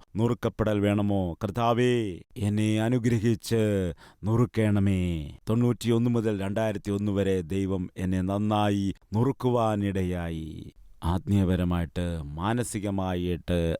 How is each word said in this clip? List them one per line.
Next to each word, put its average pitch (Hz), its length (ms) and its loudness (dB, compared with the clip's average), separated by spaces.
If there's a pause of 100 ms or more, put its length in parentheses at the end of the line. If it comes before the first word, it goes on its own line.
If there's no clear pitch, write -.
(160)
നുറുക്കപ്പെടൽ 107 640 0
വേണമോ? 101 420 2 (120)
"കർത്താവേ, 117 600 2 (440)
എന്നെ 104 320 0 (100)
അനുഗ്രഹിച്ച് 113 840 0 (640)
നുറുക്കേണമേ." 104 800 2 (420)
തൊണ്ണൂറ്റിയൊന്ന് 117 640 2
മുതൽ 113 300 2
രണ്ടായിരത്തി 101 520 -2
ഒന്ന് 101 200 0
വരെ 95 260 2 (100)
ദൈവം 95 360 -2 (140)
എന്നെ 92 240 0
നന്നായി 104 640 0 (260)
നുറുക്കുവാനിടയായി. 101 1400 -2 (540)
ആത്മീയപരമായിട്ട്, 90 1000 0 (300)
മാനസികമായിട്ട്, 92 1200 -2 (200)